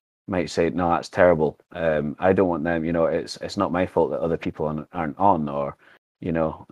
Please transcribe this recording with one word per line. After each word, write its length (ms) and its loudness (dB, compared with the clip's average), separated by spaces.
might 220 -2
say, 200 2
"No, 200 0
that's 180 -2
terrible. 500 4
Um, 480 -2
I 120 4
don't 160 4
want 140 -2
them. 220 -2
You 80 -2
know, 140 2
it's, 320 -4
it's 180 -10
not 160 0
my 140 0
fault 260 0
that 80 -4
other 160 -2
people 300 -6
aren't, 260 -6
aren't 260 -6
on," 300 2
or, 280 -4
you 120 -4
know, 400 -2